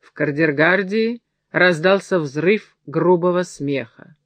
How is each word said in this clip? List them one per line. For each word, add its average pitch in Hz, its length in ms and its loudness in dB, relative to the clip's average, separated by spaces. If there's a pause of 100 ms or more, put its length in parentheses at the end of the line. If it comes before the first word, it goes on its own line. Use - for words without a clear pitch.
В - 120 -20
Кардергардии 175 1080 -2 (280)
раздался 180 680 2
взрыв 156 580 -2 (100)
грубого 175 560 0
смеха. 139 840 -8